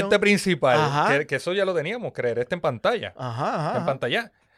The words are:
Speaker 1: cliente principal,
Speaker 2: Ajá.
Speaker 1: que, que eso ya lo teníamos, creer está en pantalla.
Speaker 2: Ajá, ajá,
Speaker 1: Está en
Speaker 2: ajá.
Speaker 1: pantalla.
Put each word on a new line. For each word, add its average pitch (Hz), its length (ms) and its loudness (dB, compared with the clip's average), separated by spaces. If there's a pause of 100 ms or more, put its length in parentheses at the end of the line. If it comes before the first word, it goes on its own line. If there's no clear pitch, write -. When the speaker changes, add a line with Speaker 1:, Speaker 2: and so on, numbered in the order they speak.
Speaker 1:
cliente 208 100 6
principal, 180 600 4
Speaker 2:
Ajá. 147 400 2
Speaker 1:
que, 151 80 -4
que 143 80 -2
eso 175 180 -4
ya 196 120 0
lo 185 100 0
teníamos, 175 380 -4
creer 117 260 -2
está 123 160 -4
en 170 60 -6
pantalla. 143 540 -2
Speaker 2:
Ajá, 131 380 -6
ajá, 214 40 -2
Speaker 1:
Está 160 120 -4
en - 80 -2
Speaker 2:
ajá. 175 80 -4
Speaker 1:
pantalla. 151 460 -2 (260)